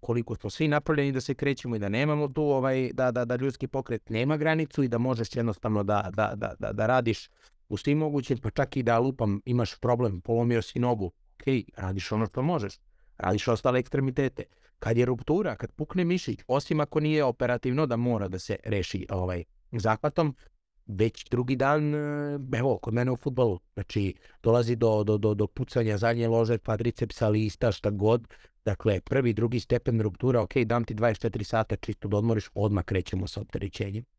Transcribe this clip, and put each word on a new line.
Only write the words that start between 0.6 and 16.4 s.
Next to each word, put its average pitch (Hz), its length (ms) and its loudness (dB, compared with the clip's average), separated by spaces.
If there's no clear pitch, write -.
napravljeni 143 440 2
da 131 80 -2
se 135 140 -4
krećemo 135 420 -2
i - 20 -2
da 101 100 -2
nemamo 147 400 0
tu, 135 140 -2
ovaj, 131 500 2
da, 127 180 2
da, 123 140 -2
da 123 120 -2
ljudski 135 300 -4
pokret 131 440 -6
nema 127 260 0
granicu 156 460 0
i 131 60 2
da 117 100 0
možeš 120 380 -2
jednostavno 110 460 0
da, 101 320 0
da, 104 200 0
da, 104 240 -6
da, 107 140 -4
da 110 140 0
radiš 120 420 2
u 104 80 -4
svim 143 220 0
mogućim, 143 400 -2
pa - 120 -4
čak - 260 -2
i 131 60 -2
da, 117 160 4
lupam, 120 460 0
imaš 120 340 -2
problem, 117 420 0
polomio 117 420 2
si - 160 -6
nogu, 117 340 0
okej, 131 300 0
radiš 95 360 -4
ono 110 140 0
što 131 160 -4
možeš, 139 320 -2
radiš 101 300 0
ostale 123 300 2
ekstremitete. 135 640 -2
Kad 117 200 0
je 123 60 6
ruptura, 127 520 0
kad - 160 -10
pukne 180 320 -2
mišić, 170 440 0